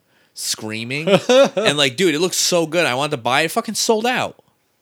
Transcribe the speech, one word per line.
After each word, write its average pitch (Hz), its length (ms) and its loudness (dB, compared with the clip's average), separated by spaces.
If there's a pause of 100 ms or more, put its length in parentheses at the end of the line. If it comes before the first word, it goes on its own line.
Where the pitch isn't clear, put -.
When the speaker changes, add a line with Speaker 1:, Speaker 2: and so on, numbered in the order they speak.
(340)
Speaker 1:
screaming. 117 760 -6
Speaker 2:
<laughs> 196 200 2
Speaker 1:
And, 220 480 4
like, 135 200 2
dude, 170 180 2
it 147 60 -2
looks 180 160 -2
so 170 300 0
good. 160 200 0
I 123 80 0
wanted 147 180 -2
to 147 100 -4
buy 127 200 2
it. 165 40 0
It 160 40 -2
fucking - 240 -4
sold 226 320 0
out. 180 320 -4 (440)